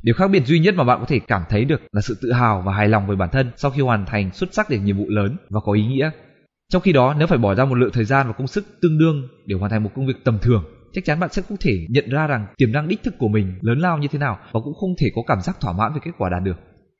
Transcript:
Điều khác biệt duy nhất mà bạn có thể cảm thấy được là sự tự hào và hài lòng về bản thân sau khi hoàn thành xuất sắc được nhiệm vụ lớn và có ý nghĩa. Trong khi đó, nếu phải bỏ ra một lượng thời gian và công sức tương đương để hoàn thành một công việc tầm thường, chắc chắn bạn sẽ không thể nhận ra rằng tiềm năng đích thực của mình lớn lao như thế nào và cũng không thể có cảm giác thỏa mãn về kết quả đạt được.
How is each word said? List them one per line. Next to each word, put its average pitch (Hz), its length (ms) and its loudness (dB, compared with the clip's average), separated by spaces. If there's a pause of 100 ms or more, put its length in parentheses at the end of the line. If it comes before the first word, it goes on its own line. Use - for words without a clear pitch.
Điều 117 120 4
khác 190 120 2
biệt 190 180 4
duy 160 140 4
nhất 185 160 4
mà 160 80 2
bạn 120 160 2
có 110 60 -4
thể 127 140 0
cảm 98 300 -2
thấy 110 160 2
được 147 160 0 (100)
là 104 100 0
sự 107 200 -4
tự 120 100 -2
hào 117 300 2
và 95 120 -2
hài 104 160 2
lòng 104 180 2
về 101 80 0
bản 92 160 0
thân 131 240 0
sau 143 160 -2
khi 139 100 -2
hoàn 113 240 0
thành 101 280 -2
xuất - 200 -6
sắc - 160 -2
được 120 80 0
nhiệm 101 200 0
vụ 104 120 -2
lớn 104 280 0 (120)
và 104 140 -2
có 104 100 -2
ý 107 120 2
nghĩa. 135 240 0 (640)
Trong 185 100 2
khi 185 120 4
đó, 135 240 4
nếu 147 100 2
phải 165 100 2
bỏ 101 180 2
ra 127 100 4
một 131 100 0
lượng 120 180 4
thời 113 120 0
gian 135 220 0
và 110 60 -6
công 131 140 -6
sức 208 180 -4 (160)
tương 156 180 2
đương 151 280 2 (180)
để 98 100 -2
hoàn 101 160 -2
thành 110 120 0
một 101 120 -4
công 131 120 -2
việc 127 160 -4
tầm 113 180 0
thường, 113 220 4 (300)
chắc 190 120 -6
chắn 151 140 0
bạn 170 140 -2
sẽ 196 80 -2
không 196 160 -10
thể 92 320 -2
nhận 123 200 0
ra 151 180 -2
rằng 113 200 -4 (100)
tiềm 120 140 2
năng 151 160 -2
đích - 160 -4
thực - 140 -6
của 120 100 0
mình 104 340 0
lớn 117 180 0
lao 175 180 0
như 143 100 -4
thế 143 120 -4
nào 131 200 -4 (120)
và 113 120 -14
cũng 143 100 -10
không 190 160 -6 (120)
thể 120 140 2
có 113 120 -4
cảm 104 140 0
giác 92 180 -8
thỏa 90 140 -6
mãn 110 200 -2
về 143 120 -6
kết 170 120 -10
quả 95 120 -2
đạt 90 140 -2
được. 90 160 -4 (400)